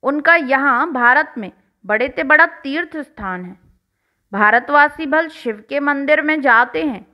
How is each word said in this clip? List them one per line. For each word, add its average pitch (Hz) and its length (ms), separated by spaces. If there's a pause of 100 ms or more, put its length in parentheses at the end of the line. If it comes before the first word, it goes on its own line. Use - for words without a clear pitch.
उनका 294 320
यहाँ 269 560
भारत 262 460
में 202 140 (340)
बड़े 220 240
ते - 140
बड़ा 302 220
तीर्थ 330 520
स्थान 190 480
है। - 260 (600)
भारतवासी 285 720
भल 311 220
शिव 226 420
के 277 100
मंदिर 285 420
में 302 200
जाते 247 440
हैं 240 280